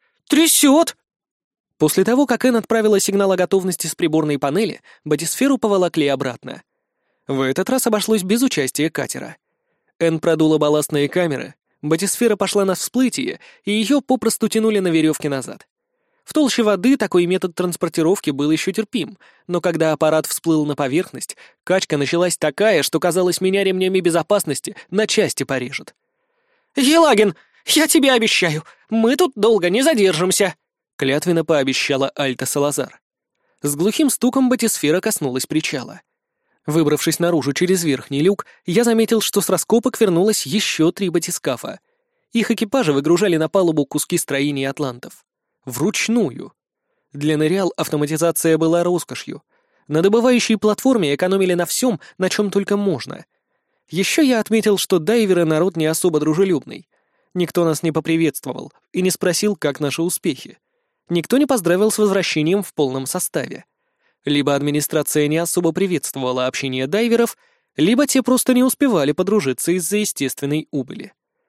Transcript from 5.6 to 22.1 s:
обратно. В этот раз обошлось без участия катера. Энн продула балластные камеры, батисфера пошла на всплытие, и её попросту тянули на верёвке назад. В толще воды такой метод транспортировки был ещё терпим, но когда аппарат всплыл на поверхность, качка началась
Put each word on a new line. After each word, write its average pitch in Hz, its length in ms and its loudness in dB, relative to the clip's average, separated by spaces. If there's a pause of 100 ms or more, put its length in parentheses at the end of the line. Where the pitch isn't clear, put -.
обратно. 131 540 -6 (720)
В 135 100 -2
этот 135 280 -2
раз 262 180 -2
обошлось 214 360 0
без 214 180 0
участия 151 480 -2
катера. - 480 -8 (640)
Энн 165 200 0
продула 156 380 2
балластные 147 500 0
камеры, 151 480 -2 (260)
батисфера 190 540 0
пошла 196 300 0
на 190 100 0
всплытие, - 640 -2 (240)
и 202 80 -4
её 220 300 2
попросту 226 480 0
тянули 220 300 0
на 185 100 0
верёвке 156 400 0
назад. - 380 -8 (560)
В - 100 -20
толще 269 300 2
воды 208 340 4
такой 180 300 2
метод 180 280 -2
транспортировки 175 760 -2
был 143 200 -2
ещё 160 220 -2
терпим, 208 440 -6 (300)
но 175 140 -4
когда 160 300 0
аппарат 156 340 2
всплыл 160 400 0
на 147 100 -4
поверхность, 139 640 -4 (260)
качка 180 340 0
началась 170 400 0